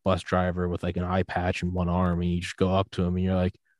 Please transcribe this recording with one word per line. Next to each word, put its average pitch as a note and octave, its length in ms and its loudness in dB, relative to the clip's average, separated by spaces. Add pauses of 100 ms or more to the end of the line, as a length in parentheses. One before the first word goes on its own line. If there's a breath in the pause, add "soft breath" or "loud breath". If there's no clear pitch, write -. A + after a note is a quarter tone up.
bus F#2 180 2
driver F2+ 460 0
with, F2 160 -4
like, F2+ 140 -4
an F2 80 -2
eye F#2 180 0
patch - 400 -2
and F2+ 100 -2
one F2+ 160 0
arm. F2 320 2
And F2 100 0
you F2 100 0
just F#2 160 -8
go F#2 180 2
up F#2+ 160 0
to F#2 120 -2
him F2+ 120 0
and F#2 80 0
you're F#2 100 2
like, F2+ 220 0 (240)